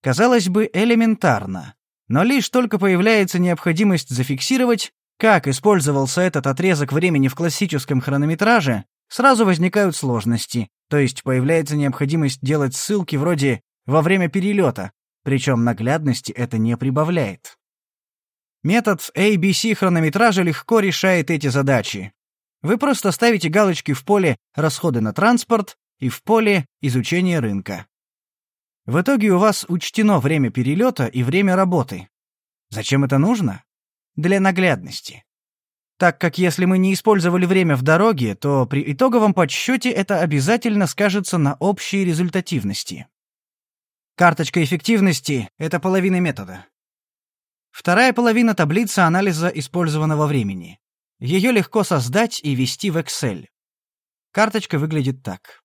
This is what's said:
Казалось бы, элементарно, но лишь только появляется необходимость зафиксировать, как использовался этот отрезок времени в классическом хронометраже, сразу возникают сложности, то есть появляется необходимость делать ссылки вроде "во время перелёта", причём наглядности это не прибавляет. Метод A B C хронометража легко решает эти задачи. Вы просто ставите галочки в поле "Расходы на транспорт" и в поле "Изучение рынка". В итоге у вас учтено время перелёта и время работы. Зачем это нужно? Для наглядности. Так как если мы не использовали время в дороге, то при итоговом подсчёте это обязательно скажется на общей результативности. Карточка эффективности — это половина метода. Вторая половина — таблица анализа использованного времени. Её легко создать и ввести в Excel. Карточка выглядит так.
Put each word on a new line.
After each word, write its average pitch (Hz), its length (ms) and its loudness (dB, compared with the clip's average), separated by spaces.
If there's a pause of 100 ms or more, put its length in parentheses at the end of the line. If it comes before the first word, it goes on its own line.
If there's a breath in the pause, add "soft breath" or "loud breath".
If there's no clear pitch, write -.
Казалось 196 480 2
бы, 214 240 0
элементарно, 175 1000 0 (340)
но 147 140 2
лишь 247 260 0
только 240 300 0
появляется 190 600 2
необходимость 175 720 0
зафиксировать, 147 840 0 (260)
как 208 300 4
использовался 139 720 2
этот 160 260 0
отрезок 147 460 0
времени 151 360 2
в 131 60 -4
классическом 151 640 -2
хронометраже, 147 840 0 (240)
сразу 240 360 -2
возникают 185 500 0
сложности, 117 760 -4 (200)
то 147 100 -2
есть 131 240 -2
появляется 143 540 -2
необходимость 143 680 -2
делать 139 320 -2
ссылки 190 420 -4
вроде 139 440 0 (260)
"во 151 160 2
время 180 260 2
перелёта", 185 640 -2 (300)
причём 131 420 0
наглядности 123 680 -2
это 120 260 -6
не 113 180 0
прибавляет. 135 800 -2 (1040)
Метод 208 520 0
A 202 220 2
B 185 160 2
C 220 220 0
хронометража 185 680 2
легко 175 380 0
решает 185 500 0
эти 147 180 -2
задачи. 120 640 -2 (500)
Вы 208 160 0
просто 226 320 0
ставите 208 380 0
галочки 175 440 0
в - 120 -6
поле 190 320 2 (180)
"Расходы 147 460 -2
на 107 120 -2
транспорт" 220 640 0 (220)
и 131 100 -4
в - 140 -10
поле 208 440 0 (140)
"Изучение 160 600 0
рынка". 98 460 -6 (1000)
В 143 140 0
итоге 214 300 2
у 185 80 4
вас 208 300 2
учтено 190 520 0
время 139 300 0
перелёта 147 560 0
и 123 160 -2
время 180 340 2
работы. 160 520 -2 (600)
Зачем 139 340 0
это 135 140 0
нужно? 170 460 0 (500)
Для 185 260 0
наглядности. 180 840 -2 (760)
Так 175 220 0
как - 180 -2
если 180 260 0
мы 185 140 2
не 190 140 2
использовали 180 540 2
время 175 300 2
в 127 60 -2
дороге, 156 520 2
то 139 320 0
при 139 260 -4
итоговом 220 420 2
подсчёте 247 560 -2
это 190 300 -2
обязательно 180 680 0
скажется 196 520 -2
на 143 160 2
общей 196 500 -2
результативности. 165 1040 -4 (1080)
Карточка 170 460 2
эффективности — 156 960 0
это 160 220 -4
половина 185 400 0
метода. 98 460 -6 (1040)
Вторая 226 420 2
половина — 226 440 2
таблица 180 500 2
анализа 175 420 0
использованного 156 800 -2
времени. 98 540 -4 (400)
Её 190 320 0
легко 208 320 0
создать 165 580 -2
и 147 120 -2
ввести 131 360 -4
в 156 60 -4
Excel. 113 500 -6 (840)
Карточка 214 460 -2
выглядит 139 440 -2
так. - 420 -14